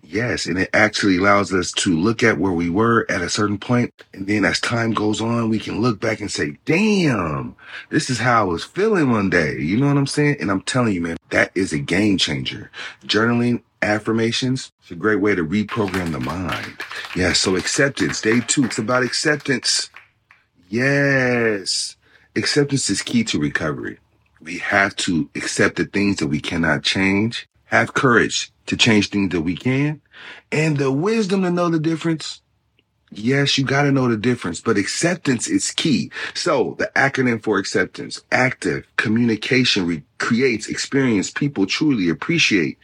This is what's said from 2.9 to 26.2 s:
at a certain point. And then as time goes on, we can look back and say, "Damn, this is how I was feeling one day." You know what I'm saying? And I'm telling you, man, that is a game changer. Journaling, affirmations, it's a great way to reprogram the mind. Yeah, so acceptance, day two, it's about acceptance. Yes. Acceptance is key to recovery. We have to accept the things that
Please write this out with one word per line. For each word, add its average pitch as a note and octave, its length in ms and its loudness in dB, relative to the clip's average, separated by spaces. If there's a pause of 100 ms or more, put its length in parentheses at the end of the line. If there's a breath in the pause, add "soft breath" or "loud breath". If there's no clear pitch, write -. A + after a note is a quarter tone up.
at G2 120 -2
a F2 80 -4
certain G#2 280 0
point. B2 340 0 (220)
And G2 120 -10
then G2+ 200 2
as F#2+ 160 0
time A#2 320 0
goes G#2 260 0
on, A2+ 300 0
we A2 100 0
can F2 220 -4
look A#2 180 0
back A2 220 -2
and G2+ 100 -8
say, D2+ 320 -4
"Damn, C#3 960 0 (320 loud breath)
this D#3 200 -2
is B2+ 100 -2
how A#2 220 4
I G#2 40 2
was E2+ 180 -2
feeling F3+ 480 2
one G2+ 180 2
day." E2 300 2
You D#2+ 160 0
know C#3 120 2
what C#3+ 100 4
I'm C#3 100 2
saying? D3 320 0
And G2+ 100 -2
I'm F#2+ 120 -2
telling A#2+ 320 0
you, F2 80 -2
man, E2 160 -4 (140)
that F#2 220 0
is F2 200 -2
a D2+ 60 -2
game F2 380 2
changer. B1+ 540 -4 (340 loud breath)
Journaling, A#2+ 580 0 (180)
affirmations, A2+ 960 -2
it's - 120 -20
a F2+ 40 -12
great G2+ 240 0
way G2+ 160 2
to F2 80 0
reprogram F#2 680 -2
the C2+ 80 -6
mind. E2 560 -6 (400 loud breath)
Yeah, F2 160 2
so F#2+ 240 2
acceptance, F#2 640 -2
day A2+ 180 2
two, C3 240 2
it's A2+ 160 -2
about B2+ 240 0
acceptance. C#3 840 -2 (800)
Yes. B2 1300 0 (360 soft breath)
Acceptance C#3+ 560 0
is - 120 0
key - 240 0
to - 120 -2
recovery. D2 600 -4 (420)
We F2 200 -12
have G2 360 0
to D#2+ 400 0
accept - 400 0
the F2 80 0
things G2+ 340 0
that D#2 100 -2